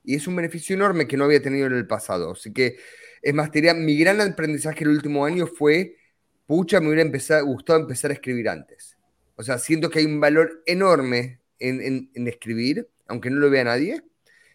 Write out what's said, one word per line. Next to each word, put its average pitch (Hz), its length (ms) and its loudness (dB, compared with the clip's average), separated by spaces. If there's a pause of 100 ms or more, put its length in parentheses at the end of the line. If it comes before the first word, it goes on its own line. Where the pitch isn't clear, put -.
Y 131 140 -2
es 147 100 -6
un 180 80 -4
beneficio 170 400 -6
enorme 185 320 2
que 123 100 -4
no 139 60 0
había 143 180 6
tenido 135 280 -2
en 127 60 0
el 120 120 -2
pasado. 90 460 -4
Así 104 200 -16
que, 123 240 0 (460)
es 139 120 0
más, 151 180 -2
te 156 60 -2
diría, 165 160 4
mi 156 220 0
gran 185 240 4
aprendizaje 156 640 -4
el 151 80 2
último 147 360 0
año 175 200 -2
fue, 160 480 2 (500)
pucha, 180 360 2
me 156 80 2
hubiera 156 140 4
empezado, 147 440 0
gustado 139 320 2
empezar 143 320 -4
a 139 40 -4
escribir 123 340 -4
antes. - 500 -10 (380)
O 110 80 -14
sea, 127 140 -4
siento 160 320 -2
que 160 100 0
hay 156 60 4
un 151 120 -2
valor 151 480 2
enorme 131 720 2 (220)
en, 127 200 -4
en, 131 340 -6
en 120 120 -6
escribir, 120 640 -4 (180)
aunque 120 240 -8
no 139 80 -2
lo 143 100 4
vea 135 140 4
nadie, 143 400 -2 (520)